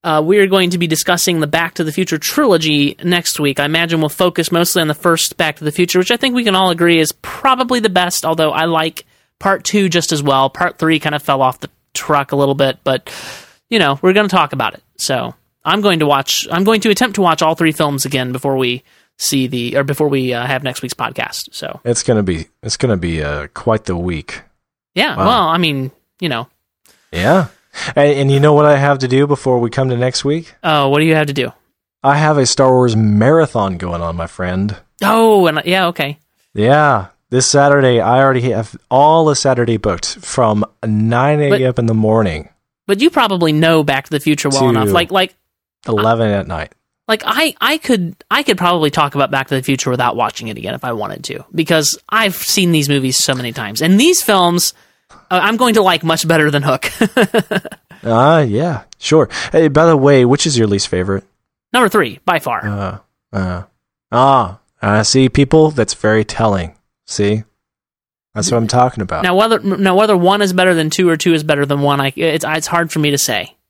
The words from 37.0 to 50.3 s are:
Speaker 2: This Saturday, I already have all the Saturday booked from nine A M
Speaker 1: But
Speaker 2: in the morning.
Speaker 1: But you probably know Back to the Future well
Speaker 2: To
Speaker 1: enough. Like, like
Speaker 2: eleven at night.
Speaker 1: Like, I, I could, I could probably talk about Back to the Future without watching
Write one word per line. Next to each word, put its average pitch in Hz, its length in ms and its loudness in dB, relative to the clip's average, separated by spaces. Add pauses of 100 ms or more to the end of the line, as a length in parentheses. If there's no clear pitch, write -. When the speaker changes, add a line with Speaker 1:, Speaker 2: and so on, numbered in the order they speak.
Speaker 2:
This 123 160 0
Saturday, 139 520 4
I 123 220 2
already 131 300 0
have 107 260 -6 (140)
all 156 340 4
the 151 100 2
Saturday 120 420 0
booked - 420 -6
from 107 440 0 (220)
nine 117 560 0
A 147 40 0
M 143 40 0 (240)
Speaker 1:
But 123 60 -2
Speaker 2:
in 117 80 0
the 113 60 0
morning. 110 560 0 (380)
Speaker 1:
But 196 140 0
you 311 80 4
probably 196 420 0
know 156 320 2
Back 139 220 -2
to - 60 -12
the 151 100 -2
Future 147 280 -2
well 135 120 2
Speaker 2:
To 127 80 2
Speaker 1:
enough. 107 200 0
Like, 170 220 0
like 190 240 -2 (520)
Speaker 2:
eleven 113 420 0
at 98 180 -2
night. 80 260 -10 (360)
Speaker 1:
Like, 220 160 -2
I, 277 340 0
I 285 180 -2
could, 190 380 -2 (160)
I 247 120 0
could 208 140 0
probably 175 320 2
talk 147 260 -2
about 139 160 0
Back 135 180 -4
to 143 60 -2
the 131 80 -2
Future 135 260 -2
without 123 260 -2
watching 113 320 -4